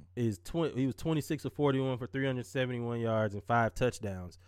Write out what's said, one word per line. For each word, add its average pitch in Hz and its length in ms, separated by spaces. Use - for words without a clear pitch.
is 113 280
twen-, 165 320
he 131 100
was 127 100
twenty-six 156 500
of 123 80
forty-one 131 440
for 120 100
three 135 180
hundred 127 200
seventy-one 120 540
yards 110 340
and 101 100
five 117 300
touchdowns. 95 640